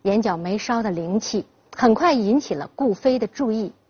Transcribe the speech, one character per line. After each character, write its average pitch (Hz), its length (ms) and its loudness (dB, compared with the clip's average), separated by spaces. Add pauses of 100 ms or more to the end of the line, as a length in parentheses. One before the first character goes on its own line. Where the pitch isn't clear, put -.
眼 202 220 2
角 202 120 0
眉 180 220 -4
梢 233 260 -2
的 214 80 -2
灵 175 300 -2
气 - 240 -4 (320)
很 226 160 4
快 302 220 2
引 226 260 2
起 - 140 -6
了 143 200 -6
顾 240 200 0
飞 254 240 0
的 226 80 -2
注 226 260 -2
意。 220 180 -2 (200)